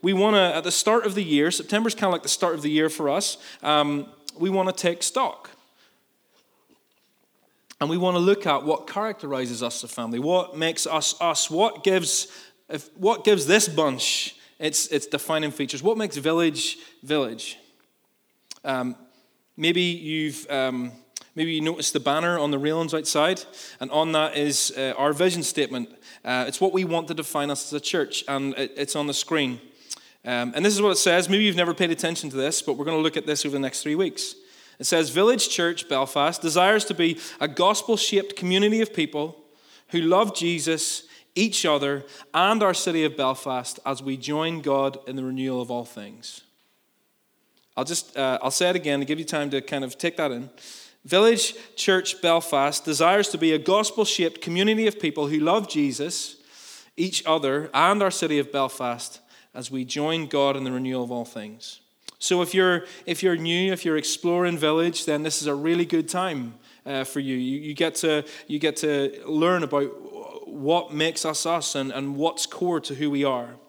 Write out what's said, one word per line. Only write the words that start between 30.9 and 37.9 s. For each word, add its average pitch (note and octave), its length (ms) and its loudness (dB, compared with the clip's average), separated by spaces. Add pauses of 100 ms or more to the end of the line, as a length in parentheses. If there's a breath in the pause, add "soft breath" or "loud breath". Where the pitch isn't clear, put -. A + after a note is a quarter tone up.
says. F3 320 4
Maybe G#3 160 4
you've F#3+ 100 2
never F3 180 2
paid F3 160 0
attention E3 420 -4
to C3 40 -10
this, C3+ 260 -2
but D3 120 -2
we're C#3 100 -4
gonna D#3+ 140 0
look D#3 180 2
at D3+ 100 -4
this D3+ 200 -2
over C#3+ 80 -2
the C#3 60 -2
next C3 220 -4
three D3+ 140 -2
weeks. - 400 -2 (420 loud breath)
It - 80 -10
says, E3 240 2
"Village G3+ 380 4
Church E3+ 400 0
Belfast C#3+ 540 0
desires F#3 440 4
to G3+ 80 -4
be E3 240 2 (220 loud breath)
a D3+ 80 0
gospel-shaped G3 880 0